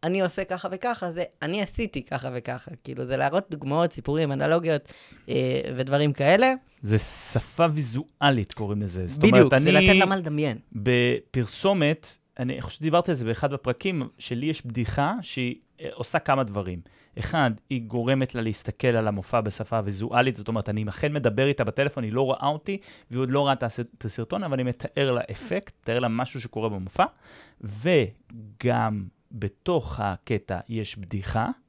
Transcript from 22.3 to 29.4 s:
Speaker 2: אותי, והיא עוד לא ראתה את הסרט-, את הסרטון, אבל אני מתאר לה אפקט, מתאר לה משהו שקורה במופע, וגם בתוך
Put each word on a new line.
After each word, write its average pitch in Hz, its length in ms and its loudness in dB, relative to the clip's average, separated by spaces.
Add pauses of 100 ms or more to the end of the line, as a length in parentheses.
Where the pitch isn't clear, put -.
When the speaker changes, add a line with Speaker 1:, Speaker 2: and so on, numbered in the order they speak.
Speaker 2:
אותי, 156 300 -4 (340)
והיא 120 100 -4
עוד 131 100 -2
לא 143 160 2
ראתה 135 180 0
את 110 60 -2
הסרט-, 120 160 -8 (100)
את - 80 -12
הסרטון, 120 380 -6
אבל 156 100 -4
אני 131 100 -2
מתאר 127 480 -2
לה 120 100 0 (100)
אפקט, 202 420 -8 (100)
מתאר 117 160 0
לה 123 80 0
משהו 117 340 -4
שקורה 110 280 -4
במופע, 98 360 -2 (560)
וגם 110 1400 0 (280)
בתוך 117 680 -4